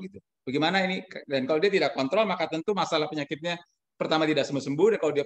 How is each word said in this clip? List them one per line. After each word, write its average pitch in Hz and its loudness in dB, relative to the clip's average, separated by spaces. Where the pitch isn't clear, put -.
gitu. 98 -16
Bagaimana 156 0
ini? 185 -4
Dan 135 0
kalau 156 2
dia 196 4
tidak 160 2
kontrol, 156 2
maka 175 -2
tentu 165 -2
masalah 160 0
penyakitnya 151 -6
pertama 160 2
tidak 143 2
sembuh-sembuh, 139 0
dan 196 0
kalau 151 0
dia, 143 2